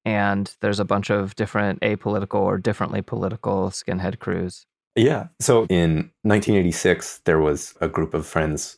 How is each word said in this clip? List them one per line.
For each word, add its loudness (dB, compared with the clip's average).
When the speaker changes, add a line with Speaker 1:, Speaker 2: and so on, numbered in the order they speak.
Speaker 1:
and 0
there's 0
a -2
bunch 0
of 0
different -2
apolitical -4
or 0
differently -4
political -4
skinhead -6
crews. -6
Speaker 2:
Yeah. 2
So 4
in 2
nineteen 4
eighty-six, 2
there 4
was 0
a 0
group -2
of -4
friends, -2